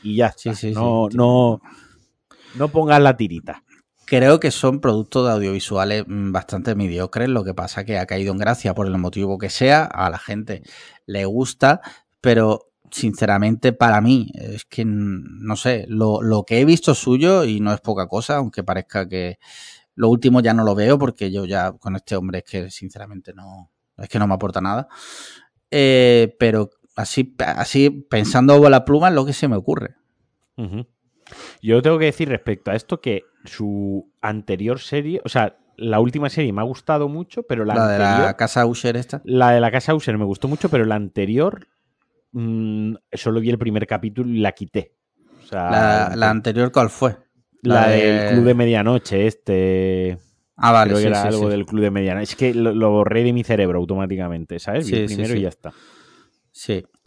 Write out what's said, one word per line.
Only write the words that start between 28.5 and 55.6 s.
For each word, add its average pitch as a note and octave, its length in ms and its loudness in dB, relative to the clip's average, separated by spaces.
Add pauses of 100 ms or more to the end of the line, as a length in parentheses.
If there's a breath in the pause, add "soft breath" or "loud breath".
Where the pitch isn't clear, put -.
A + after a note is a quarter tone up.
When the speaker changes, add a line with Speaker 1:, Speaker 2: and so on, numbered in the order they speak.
Speaker 2:
a C#3+ 40 10
la - 160 6
pluma D3+ 220 4
es F3+ 60 2
lo C3+ 120 2
que C#3 80 -4
se D3 140 -2
me A2+ 80 0
ocurre. - 400 -4 (600)
Speaker 1:
Ujú. A2 300 -10 (760 loud breath)
Yo A2+ 220 4
tengo D#3+ 160 4
que D#3 80 2
decir D3 240 -2
respecto G#2 400 -4
a G2+ 40 -2
esto - 280 -8
que G#2 220 -4 (200)
su G2+ 640 -8 (120)
anterior G#2+ 580 -6
serie, D3+ 440 -6
o - 40 -10
sea, - 300 -2 (180)
la A2 240 0
última C3+ 300 -2
serie C#3 240 -4
me G2+ 80 -4
ha - 20 -4
gustado D3 440 -4
mucho, E3+ 340 -10
pero A#2 240 -6
la G#2 80 -2
Speaker 2:
La A2+ 120 2
de G#2 100 0
Speaker 1:
anterior G2+ 300 2
Speaker 2:
la G2 100 -4
casa A#2+ 300 0
Usher A#2+ 300 -4
esta. B2 280 -10
Speaker 1:
la B2+ 280 4
de A#2+ 80 6
la A#2 100 2
casa C3 240 -2
Usher B2 240 -2
me G#2+ 60 -2
gustó G2 240 -4
mucho, D#3 220 -4
pero B2 160 2
la G#2+ 100 -2
anterior, A2 720 -4 (640)
mm, A2 640 -4 (180)
solo A2+ 280 -2
vi A2+ 100 0
el A#2 80 0
primer G#2+ 280 -4
capítulo A2 440 -6
y A#2 100 -2
la G2 120 0
quité. - 420 -10 (500)
O - 20 -20
sea, F2+ 240 -6
Speaker 2:
La, G#2+ 400 2
la A2+ 60 -6
Speaker 1:
la A2 140 2
Speaker 2:
anterior, A2+ 420 -2
¿cuál B2 180 2
fue? B2 260 -2 (460)
Speaker 1:
la A#2+ 200 2
Speaker 2:
La A2 60 4
Speaker 1:
del G#2+ 320 4
Speaker 2:
de G#2 120 0
Speaker 1:
Club A#2+ 140 4
de B2 80 6
Medianoche, A2+ 720 2
este. F#2 920 -2 (380)
Speaker 2:
Ah, A#2 160 2
vale, A2 180 6
Speaker 1:
Creo G#2 80 2
que G#2 40 2
Speaker 2:
sí, G#2+ 60 2
Speaker 1:
era G#2 140 0
Speaker 2:
sí, G#2 60 0
Speaker 1:
algo G#2+ 160 0
Speaker 2:
sí. G#2 60 0
Speaker 1:
del G2+ 160 -4
Club G#2+ 160 -2
de G2+ 80 2
Medianoche. G2 340 -2
Es - 120 -12
que B2 180 0
lo, A#2 200 0
lo A2 160 2
borré G#2 320 2
de A#2+ 120 2
mi A#2+ 100 -2
cerebro F#2+ 340 0
automáticamente, F2+ 800 -6
¿sabes? A#2 320 -6
Vi A#2+ 60 0
el G#2+ 120 -2
Speaker 2:
Sí, - 0 -
sí, G#2 60 -6
Speaker 1:
primero A2 200 -4
y A2 40 -2
Speaker 2:
sí. G2 40 -2
Speaker 1:
ya F#2 80 -2
está. - 220 -16 (800 soft breath)